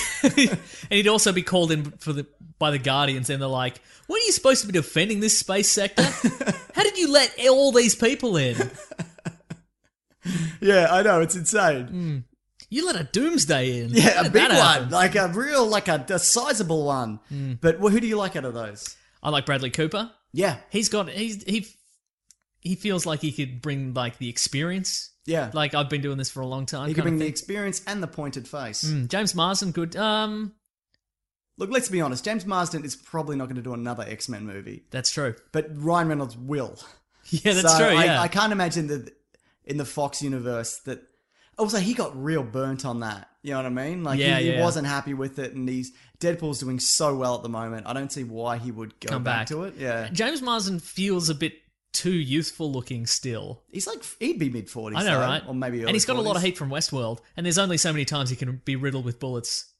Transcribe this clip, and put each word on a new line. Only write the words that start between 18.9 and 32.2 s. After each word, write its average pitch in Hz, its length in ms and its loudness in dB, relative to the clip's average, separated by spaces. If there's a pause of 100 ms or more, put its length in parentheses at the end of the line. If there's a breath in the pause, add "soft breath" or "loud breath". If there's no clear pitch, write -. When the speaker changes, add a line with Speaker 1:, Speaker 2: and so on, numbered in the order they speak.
Speaker 1:
I 151 80 -2
like 139 140 0
Bradley 131 260 0
Cooper. 202 400 -2 (200)
Speaker 2:
Yeah. 170 260 0 (120)
Speaker 1:
He's 214 200 0
got, 202 200 -2
he's, 214 340 -6
he, 202 220 -2 (960)
he 180 160 -4
feels 185 300 -2
like 156 160 -2
he 151 100 -2
could 127 300 -8
bring, 139 340 -6
like, 120 240 -4
the 120 100 -6
experience. 175 800 -4 (160)
Speaker 2:
Yeah. 151 280 -2
Speaker 1:
Like, 151 220 -2
"I've 143 140 0
been 147 120 -2
doing 139 160 -4
this 131 140 -6
for 131 100 -10
a 127 60 -6
long 131 180 -6
time" 143 220 -6
Speaker 2:
He 156 60 -2
could 160 100 0
Speaker 1:
kind 165 40 0
of 165 40 2
Speaker 2:
bring 160 80 0
the 156 60 0
Speaker 1:
thing. 156 60 -2
Speaker 2:
experience 196 540 -6
and 202 160 -6
the 165 60 -4
pointed 135 400 -10
face. 127 360 -8
Speaker 1:
Mm, 147 240 -2
James 190 280 -2
Marsden, 185 360 0
good. 170 240 -4
Um, 214 580 -2 (1040)
Speaker 2:
Look, 196 120 -6
let's 254 200 0
be 185 120 0
honest. 127 240 -2